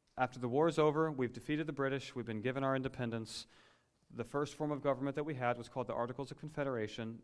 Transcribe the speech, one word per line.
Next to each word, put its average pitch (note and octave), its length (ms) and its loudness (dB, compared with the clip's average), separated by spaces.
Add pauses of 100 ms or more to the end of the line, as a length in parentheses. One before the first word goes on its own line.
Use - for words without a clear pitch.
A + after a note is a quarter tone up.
(180)
after B2+ 220 0
the B2 80 0
war C#3+ 200 4
is D#3+ 100 2
over, D#3 340 6
we've B2+ 220 0
defeated D3+ 320 -2
the D3+ 80 -4
British, C3+ 400 0
we've A#2+ 120 -4
been G#2+ 160 -4
given B2+ 220 0
our C3+ 120 4
independence. A#2+ 720 -4 (640)
The A#2 100 -4
first D3 320 -2
form D3+ 160 0
of C#3+ 120 -2
government C#3 320 2
that D3+ 80 0
we D3 100 -4
had B2 240 2
was A#2 100 -8
called B2 200 -4
the A#2+ 60 -2
Articles A#2+ 380 -2
of - 60 -14
Confederation. A#2+ 880 -4